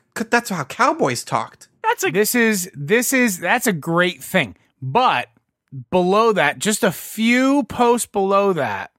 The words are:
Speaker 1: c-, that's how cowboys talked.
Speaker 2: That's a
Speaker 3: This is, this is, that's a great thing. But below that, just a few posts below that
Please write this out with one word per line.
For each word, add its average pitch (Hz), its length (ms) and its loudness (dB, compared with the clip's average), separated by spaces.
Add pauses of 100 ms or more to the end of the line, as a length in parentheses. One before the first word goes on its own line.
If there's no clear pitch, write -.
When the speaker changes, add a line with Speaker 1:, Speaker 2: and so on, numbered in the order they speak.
(180)
Speaker 1:
c-, 220 120 -4
that's 240 200 0
how 170 140 -4
cowboys 233 600 -2
talked. - 460 -6 (140)
Speaker 2:
That's 466 200 -2
a 349 80 0
Speaker 3:
This 208 220 0
is, 220 400 0
this 185 400 -2
is, 233 260 2
that's 208 280 0
a 214 60 2
great 165 500 -2
thing. 131 320 -2 (260)
But 147 460 0 (640)
below 196 420 2
that, 147 240 2
just 208 260 -2
a 190 80 2
few 254 720 0
posts 240 440 0
below 196 460 2
that 104 460 -4